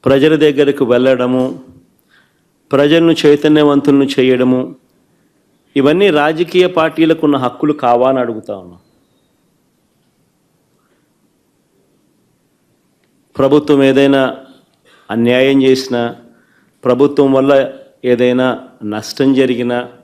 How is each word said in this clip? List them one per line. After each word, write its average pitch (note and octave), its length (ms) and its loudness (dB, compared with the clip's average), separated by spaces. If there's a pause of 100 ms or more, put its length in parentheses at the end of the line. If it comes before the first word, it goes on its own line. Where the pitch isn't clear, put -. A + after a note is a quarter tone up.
ప్రజల C#3 280 4 (120)
దగ్గరకు C#3+ 400 0
వెళ్ళడము, B2 580 0 (1300)
ప్రజలను D#3+ 480 2
చైతన్యవంతులను D3 920 2
చేయడము, B2+ 460 0 (1120)
ఇవన్నీ D#3 340 2
రాజకీయ E3 560 0 (120)
పార్టీలకు D#3+ 500 0
ఉన్న C#3+ 100 0
హక్కులు B2+ 360 -4
కావా B2 360 0
అని C3+ 100 -2
అడుగుతా A2 340 -8 (100)
ఉన్నా. F2+ 140 -20 (4000)
ప్రభుత్వం C#3 460 2
ఏదైనా C#3 380 2 (880)
అన్యాయం B2 560 0
చేసినా, C3 360 -2 (800)
ప్రభుత్వం C#3 540 0
వల్ల C#3 160 0 (600)
ఏదైనా B2 340 0 (460)
నష్టం C3+ 480 -2
జరిగినా B2 480 -4 (140)